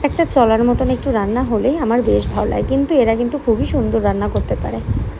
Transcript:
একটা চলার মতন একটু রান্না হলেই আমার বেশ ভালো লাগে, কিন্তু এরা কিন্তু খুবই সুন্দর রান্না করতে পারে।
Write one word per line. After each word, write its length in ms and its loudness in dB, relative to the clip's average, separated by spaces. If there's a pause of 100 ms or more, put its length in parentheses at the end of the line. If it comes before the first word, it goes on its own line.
একটা 220 0
চলার 380 2
মতন 260 2
একটু 220 -2
রান্না 320 0
হলেই 340 0
আমার 240 0
বেশ 340 2
ভালো 140 0
লাগে, 180 -2
কিন্তু 280 0
এরা 200 4
কিন্তু 300 -2
খুবই 200 2
সুন্দর 380 0
রান্না 240 0
করতে 360 -2
পারে। 140 -6 (420)